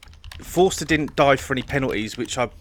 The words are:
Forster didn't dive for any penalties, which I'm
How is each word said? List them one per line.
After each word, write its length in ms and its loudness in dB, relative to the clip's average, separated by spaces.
Forster 460 0
didn't 320 0
dive 240 6
for 120 -6
any 100 -2
penalties, 520 -2
which 220 -6
I'm 240 0